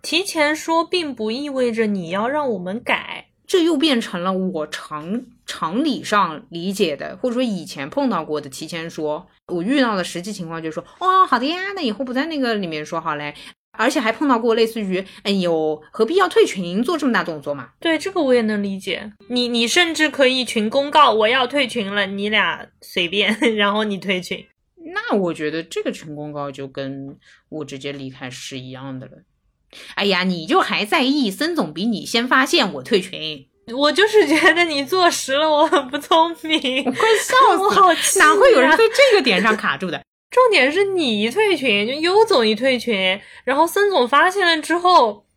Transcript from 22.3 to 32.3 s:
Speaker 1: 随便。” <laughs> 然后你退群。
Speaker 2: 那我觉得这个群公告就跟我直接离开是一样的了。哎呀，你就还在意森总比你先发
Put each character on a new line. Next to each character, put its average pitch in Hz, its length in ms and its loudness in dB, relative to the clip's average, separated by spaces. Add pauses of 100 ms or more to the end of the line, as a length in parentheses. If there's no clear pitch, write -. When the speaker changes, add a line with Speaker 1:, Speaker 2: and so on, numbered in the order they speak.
Speaker 1:
随 175 260 -4
便。” 202 280 0 (100)
<laughs> 226 100 2
然 202 180 2
后 214 100 0
你 202 140 -4
退 185 240 -4
群。 - 240 -10 (480)
Speaker 2:
那 427 220 -4
我 180 180 0
觉 151 160 -4
得 160 140 -6
这 - 180 -8
个 285 100 -4
群 156 240 -14
公 147 180 -12
告 143 180 -8
就 139 160 -12
跟 139 500 -10 (320)
我 151 160 -10
直 135 140 -14
接 139 120 -10
离 135 180 -12
开 131 200 -14
是 127 300 -14
一 127 120 -14
样 131 280 -12
的 123 60 -14
了。 - 80 -20 (840)
哎 202 100 -2
呀， 185 180 2
你 180 240 -2
就 330 120 4
还 190 240 0
在 285 200 0
意 262 260 2
森 311 260 -2
总 175 160 -2
比 170 140 -6
你 220 180 -2
先 233 240 -2
发 262 160 4